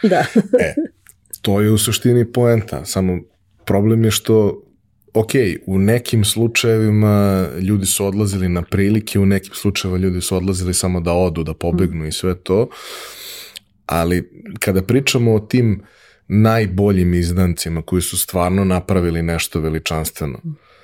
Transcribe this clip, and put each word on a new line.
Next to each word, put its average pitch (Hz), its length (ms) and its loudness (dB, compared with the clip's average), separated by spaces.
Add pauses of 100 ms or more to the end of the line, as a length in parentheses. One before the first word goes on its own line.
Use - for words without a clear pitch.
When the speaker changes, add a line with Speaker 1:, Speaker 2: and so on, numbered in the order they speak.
Speaker 1:
Da. 185 220 2 (340)
Speaker 2:
E, - 160 0 (680)
to 101 180 2
je 107 100 4
u 110 80 4
suštini 120 540 2
poenta, 117 520 0
samo 92 360 -2 (440)
problem 110 400 2
je 110 60 4
što, 107 520 2 (520)
ok, 110 160 0 (360)
u 95 120 0
nekim 110 460 2
slučajevima 107 1200 2 (140)
ljudi 95 260 0
su 98 200 -2
odlazili 98 420 -2
na 87 140 -2
prilike, 101 560 0
u 98 80 4
nekim 98 280 -2
slučajevima 92 500 -2
ljudi 90 160 -2
su 95 160 -2
odlazili 90 380 -2
samo 90 260 -2
da 85 120 -2
odu, 87 320 0
da 78 100 -6
pobegnu 85 520 -2
i 78 60 -6
sve 92 220 -4
to, 98 340 0 (1160)
ali 85 440 0 (300)
kada 95 220 0
pričamo 120 520 2
o 107 60 2
tim 107 420 0 (460)
najboljim 101 840 2
izdancima 87 680 0
koji 90 200 0
su 87 160 -6
stvarno 92 460 0
napravili 87 580 0
nešto 82 380 -4
veličanstveno, 78 800 -6 (460)